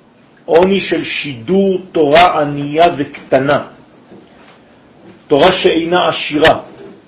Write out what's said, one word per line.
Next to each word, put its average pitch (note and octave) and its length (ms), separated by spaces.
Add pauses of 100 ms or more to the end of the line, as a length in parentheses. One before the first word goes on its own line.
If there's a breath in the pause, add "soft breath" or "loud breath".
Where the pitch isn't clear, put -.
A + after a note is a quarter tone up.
(440)
עוני F#3 360
של D#3 240
שידור F3+ 760 (120)
תורה D#3 480
ענייה C#3+ 460 (100)
וקטנה, C#3 680 (1600)
תורה D3+ 240
שאינה E3 560
עשירה, D3 520 (480)